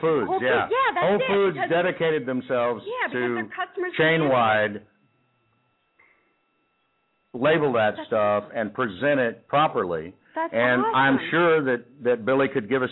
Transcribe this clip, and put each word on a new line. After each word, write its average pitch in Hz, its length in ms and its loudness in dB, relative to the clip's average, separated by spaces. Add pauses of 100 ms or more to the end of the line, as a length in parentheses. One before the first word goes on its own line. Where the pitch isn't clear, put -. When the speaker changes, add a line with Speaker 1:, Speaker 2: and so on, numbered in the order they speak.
Speaker 1:
Foods, 151 260 2
Speaker 2:
Whole 381 160 -2
Speaker 1:
yeah. - 240 0
Speaker 2:
Foods, 415 80 -2
yeah, 523 180 2
that's 349 120 -2
Speaker 1:
Whole 196 160 2
Speaker 2:
it, 523 100 -2
Speaker 1:
Foods 196 240 2
Speaker 2:
because - 140 -4
Speaker 1:
dedicated 165 560 0
themselves 123 580 -2
Speaker 2:
Yeah, 453 240 -6
because 226 60 -8
Speaker 1:
to 123 260 -2
Speaker 2:
their - 160 -8
customers 359 400 -6
Speaker 1:
chain-wide 123 800 2 (2500)
label 143 400 2
that 107 220 2
Speaker 2:
That's 104 120 -12
Speaker 1:
stuff 104 360 2 (120)
and 107 180 -4
present 127 460 -2
it 117 280 -4
properly. 98 680 -2 (220)
Speaker 2:
That's 330 160 -6
Speaker 1:
And 123 400 2
I'm 135 240 2
Speaker 2:
awesome. - 160 -4
Speaker 1:
sure 165 320 4
that, 123 180 -2 (220)
that 117 220 0
Billy 135 260 2
could 117 160 -4
give 127 160 0
us 123 80 -4